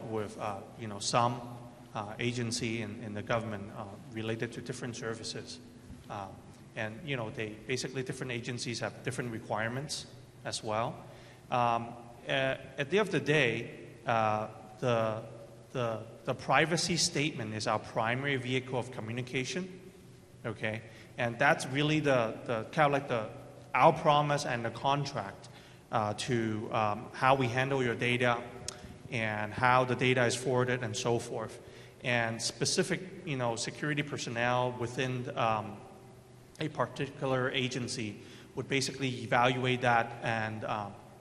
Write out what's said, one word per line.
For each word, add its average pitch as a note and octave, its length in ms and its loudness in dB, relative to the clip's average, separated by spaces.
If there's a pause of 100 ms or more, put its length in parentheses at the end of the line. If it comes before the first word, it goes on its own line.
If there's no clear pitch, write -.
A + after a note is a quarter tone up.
with, G#2+ 300 -4
uh, G#2+ 180 -4 (220)
you A#2 80 -8
know, G2+ 120 -8
some, A#2+ 420 2 (540)
uh, G#2+ 240 -4
agency A#2+ 600 -2
in, G#2+ 220 -8
in G#2 100 -8
the G#2 80 -4
government, A2 420 -2 (140)
uh, A2+ 60 -8 (300)
related A2+ 400 -4
to B2 80 -8
different A#2+ 340 -8
services. A2+ 640 -8 (500)
Uh, G2+ 180 -8 (480)
and, A2 300 -4
you C#3+ 120 -2
know, A2 140 -4
they, G#2+ 240 -6 (120)
basically C3 360 -4
different C3 280 -6
agencies A#2+ 480 -4
have G#2+ 240 -4
different B2 280 -4
requirements A#2 760 -4 (400)
as A2+ 180 -6
well. A2+ 320 0 (560)
Um, A#2+ 360 4 (400)
uh, C3+ 280 2 (220)
at C#3 120 -2
the F#3 100 4
end G#3+ 80 4
of - 40 -4
the D#3 80 4
day, A#2+ 520 4 (340)
uh, G#2+ 420 4 (320)
the, A2+ 420 2 (500)
the, A2+ 280 -2 (260)
the C3 80 0
privacy D#3+ 640 4
statement C#3+ 560 0
is G#2+ 140 -2
our A2 120 4
primary B2+ 560 0
vehicle B2+ 440 -2
of A#2 120 -6
communication, B2+ 800 -4 (760)
okay? A2 360 -4 (360)
And A#2 220 0
that's D3 280 6
really D3+ 320 4
the, B2+ 360 4 (100)
the, A2 260 -2
kind D3+ 160 6
of C#3+ 40 4
like C#3 160 0
the, A2+ 200 0 (460)
our D#3 200 10
promise D3 520 4
and A#2+ 200 -2
the A2+ 40 0
contract, A#2 800 -2 (420)
uh, G#2+ 260 2
to, A2+ 560 0
um, G#2+ 400 2
how C3+ 220 6
we C3 120 2
handle C3 340 2
your A#2 140 2
data A#2+ 420 2 (760)
and G#2+ 420 -2
how B2+ 320 6
the B2 100 2
data B2+ 300 4
is A2+ 100 4
forwarded B2 480 2
and G#2+ 140 -4
so A#2+ 220 2
forth. A2+ 400 -6 (440)
And A#2 380 2
specific, - 600 0 (220)
you C#3+ 140 -4
know, A#2+ 180 0
security D3 480 -2
personnel B2 720 0
within, B2+ 600 -2
um, A2 400 2 (840)
a D#3 80 -2
particular C3+ 840 0
agency B2 680 -2 (380)
would C3 120 -4
basically C3+ 420 0 (140)
evaluate B2+ 580 4
that A#2+ 400 4
and, A2 440 -2
uh, G#2+ 220 -2 (340)